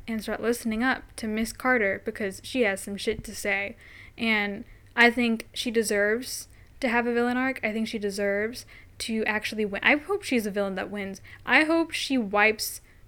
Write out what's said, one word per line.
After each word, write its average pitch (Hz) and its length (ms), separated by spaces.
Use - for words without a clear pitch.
and 220 140
start 214 180
listening 226 420
up 254 200
to 226 120
Miss 220 240
Carter 208 500
because 208 400
she 254 200
has 196 180
some 202 160
shit 214 280
to 202 100
say. 202 420
And 214 480
I 240 140
think 233 420
she - 180
deserves 214 800
to 262 80
have 233 180
a 240 60
villain 240 240
arc. 262 260
I 220 100
think 220 140
she 226 120
deserves 202 680
to 220 260
actually 214 400
win. 196 180
I 247 120
hope 392 260
she's 226 240
a 208 40
villain 196 260
that 190 140
wins. 196 300
I 294 200
hope 330 280
she - 260
wipes 214 640